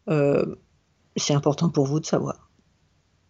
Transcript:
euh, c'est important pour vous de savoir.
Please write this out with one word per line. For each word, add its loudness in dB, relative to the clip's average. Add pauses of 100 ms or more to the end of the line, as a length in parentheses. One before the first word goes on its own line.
euh, 0 (600)
c'est 0
important 2
pour 0
vous -2
de -6
savoir. -4 (800)